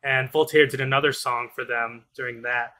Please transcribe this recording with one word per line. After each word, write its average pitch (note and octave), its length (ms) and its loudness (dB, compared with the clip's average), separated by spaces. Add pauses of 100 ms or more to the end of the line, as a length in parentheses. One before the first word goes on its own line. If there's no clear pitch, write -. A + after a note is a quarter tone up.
And C3 280 2
Voltaire D3+ 360 4
did C3 120 -6
another C3+ 320 2
song A#2+ 420 -4
for B2+ 120 -8
them A#2 400 -6 (100)
during A#2+ 280 -10
that. A#2+ 360 -4